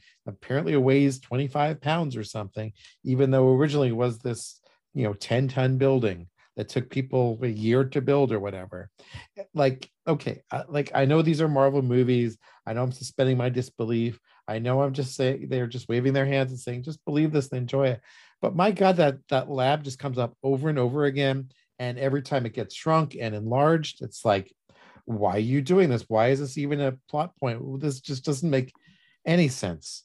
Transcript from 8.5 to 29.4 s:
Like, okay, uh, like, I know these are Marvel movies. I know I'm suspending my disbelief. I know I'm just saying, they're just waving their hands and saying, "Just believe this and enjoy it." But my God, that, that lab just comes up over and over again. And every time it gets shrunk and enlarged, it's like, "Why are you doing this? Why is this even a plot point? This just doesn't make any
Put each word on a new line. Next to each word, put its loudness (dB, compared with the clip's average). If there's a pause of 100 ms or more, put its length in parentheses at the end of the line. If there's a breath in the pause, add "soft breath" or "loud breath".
Like, 0 (180)
okay, -2 (100)
uh, -6
like, -4
I 4
know 6
these 2
are 2
Marvel 4
movies. 2 (280 soft breath)
I -6
know -2
I'm -2
suspending 0
my 0
disbelief. -2 (280 soft breath)
I -6
know 0
I'm 0
just -6
saying, -2
they're -2
just -10
waving 2
their 2
hands 0
and -10
saying, -8
"Just -12
believe 0
this 0
and -6
enjoy 0
it." -4 (380 soft breath)
But -2
my 2
God, 2
that, 2 (100)
that 0
lab 0
just -10
comes -6
up -2
over 0
and 0
over 2
again. 0 (320 soft breath)
And -6
every 0
time -2
it -8
gets -8
shrunk 0
and -4
enlarged, 0
it's -10
like, 2 (520 soft breath)
"Why 0
are 2
you 2
doing 4
this? 0
Why 4
is 2
this -8
even -2
a -2 (120)
plot -4
point? -6
This -4
just -10
doesn't -2
make 0 (520 soft breath)
any 4